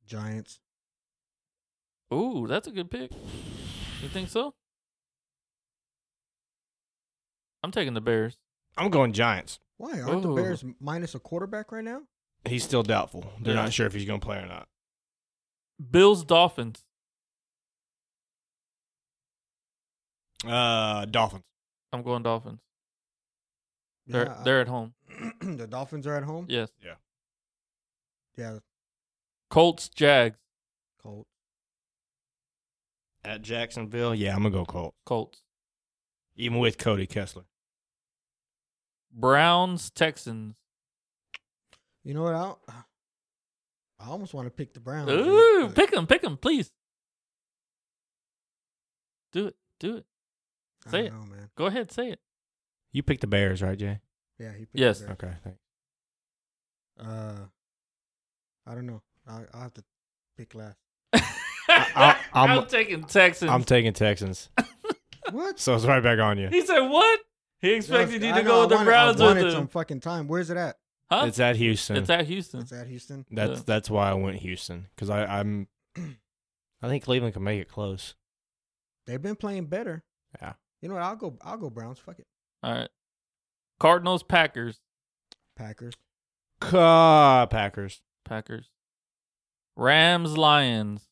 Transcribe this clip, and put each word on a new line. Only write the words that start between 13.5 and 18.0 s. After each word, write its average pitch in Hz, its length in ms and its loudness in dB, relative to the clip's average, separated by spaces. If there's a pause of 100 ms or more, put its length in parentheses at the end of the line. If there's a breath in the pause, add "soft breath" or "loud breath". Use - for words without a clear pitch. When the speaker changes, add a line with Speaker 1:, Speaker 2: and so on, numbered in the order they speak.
Speaker 2:
Yeah. 113 80 0
Speaker 3:
not 113 100 -4
sure 110 140 0
if 101 60 -8
he's 101 120 -8
gonna 104 140 -6
play 101 180 -8
or 92 80 -12
not. 87 220 -16 (1200)
Speaker 2:
Bills, 185 320 6
Dolphins. 147 600 2 (3500)